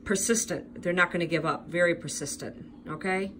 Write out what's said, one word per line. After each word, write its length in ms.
persistent. 800
They're 100
not 180
gonna 140
give 180
up, 260
very 260
persistent, 720
okay? 520